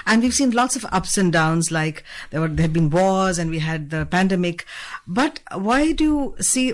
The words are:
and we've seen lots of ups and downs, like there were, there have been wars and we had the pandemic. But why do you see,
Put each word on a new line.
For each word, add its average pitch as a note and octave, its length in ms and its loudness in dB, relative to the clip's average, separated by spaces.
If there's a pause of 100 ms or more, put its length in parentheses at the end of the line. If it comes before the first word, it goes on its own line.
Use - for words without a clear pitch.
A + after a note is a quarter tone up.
and A3 140 4
we've B3 200 2
seen C4 100 2
lots B3 260 2
of - 140 -8
ups - 260 -2
and F#3 140 2
downs, E3 320 2
like D#3+ 400 -4 (280)
there D#3 100 -2
were, D#3+ 140 -2
there D#3+ 120 2
have D#3 60 -2
been D#3+ 160 4
wars F#3+ 500 2
and E3 120 -2
we D#3+ 100 -4
had D#3 280 -4
the D#3 260 -4
pandemic. F3+ 400 2 (540)
But B3+ 300 0 (140)
why C4 400 2
do D#4 100 0
you D4 380 0
see, B3+ 320 0